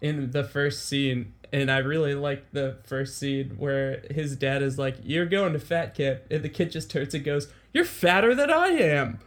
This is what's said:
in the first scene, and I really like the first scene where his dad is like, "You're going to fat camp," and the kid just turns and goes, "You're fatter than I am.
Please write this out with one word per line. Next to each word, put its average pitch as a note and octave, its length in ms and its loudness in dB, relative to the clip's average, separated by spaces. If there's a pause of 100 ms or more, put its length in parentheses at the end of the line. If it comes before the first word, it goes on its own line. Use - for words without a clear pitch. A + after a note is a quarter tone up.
in C#3+ 320 -2
the C#3+ 120 0
first C#3+ 420 -2
scene, C3 460 -2 (200)
and C#3 180 2
I C3+ 80 4
really C#3+ 360 0
like C#3 380 -4
the C3+ 320 -2
first C3+ 340 -4
scene C3+ 400 -4
where C3+ 520 -2
his D3 260 -4
dad C#3 260 0
is C3+ 160 -2
like, C3+ 240 -2
"You're D#3+ 240 -2
going F#3 280 2
to C#3+ 40 -2
fat E3 360 -2
camp," C#3 260 0 (100)
and D3+ 120 0
the - 80 -6
kid E3+ 200 -2
just - 200 -8
turns D3 240 -4
and C#3+ 100 -4
goes, C#3+ 240 -2 (240)
"You're E4+ 140 4
fatter G3 480 4
than C#4+ 160 2
I F4 180 4
am. D3+ 580 2